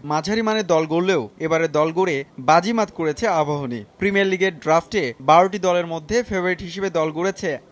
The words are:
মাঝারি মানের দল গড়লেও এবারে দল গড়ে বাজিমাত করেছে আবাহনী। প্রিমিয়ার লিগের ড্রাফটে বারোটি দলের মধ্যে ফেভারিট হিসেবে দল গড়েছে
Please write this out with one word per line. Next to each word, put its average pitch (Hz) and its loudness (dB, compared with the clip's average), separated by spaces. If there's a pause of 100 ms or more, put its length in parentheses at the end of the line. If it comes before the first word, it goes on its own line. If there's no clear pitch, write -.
মাঝারি 160 -2
মানের 214 0
দল 160 2
গড়লেও 165 0 (100)
এবারে 160 0
দল 151 0
গড়ে 165 0 (140)
বাজিমাত 175 2
করেছে 160 -2
আবাহনী। 143 -2 (140)
প্রিমিয়ার 196 0
লিগের 185 0
ড্রাফটে 156 0
বারোটি 175 4
দলের 175 0
মধ্যে 165 -4
ফেভারিট 185 -2
হিসেবে 190 -6
দল 160 -2
গড়েছে 170 -4 (140)